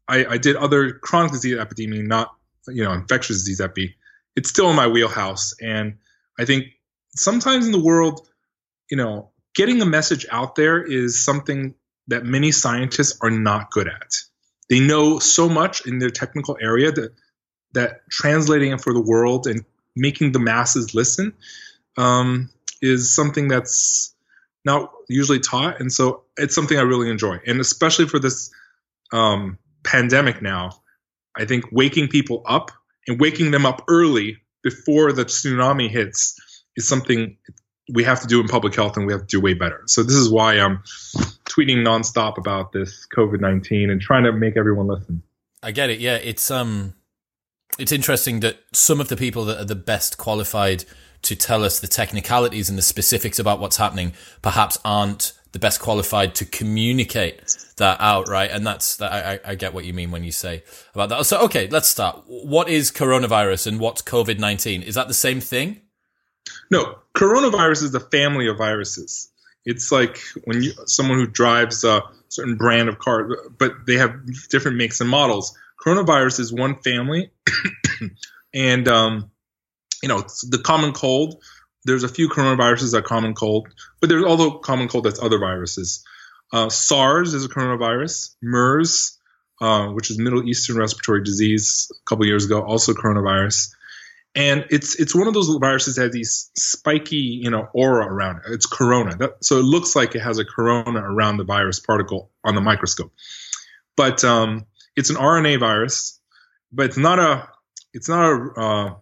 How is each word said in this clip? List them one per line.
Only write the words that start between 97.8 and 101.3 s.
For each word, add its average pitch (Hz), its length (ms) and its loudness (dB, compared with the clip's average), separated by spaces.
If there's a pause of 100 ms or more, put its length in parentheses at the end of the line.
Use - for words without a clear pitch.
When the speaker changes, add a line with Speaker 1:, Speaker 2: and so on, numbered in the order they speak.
Speaker 1:
around 95 300 -4
it. 110 160 -12
It's 113 140 -2
corona. 120 500 0
That, - 280 -6
so 139 120 4
it 131 80 4
looks 170 320 2
like 123 180 2
it 113 60 -4
has 110 180 -4
a 107 60 -2
corona 117 560 -2
around 104 380 0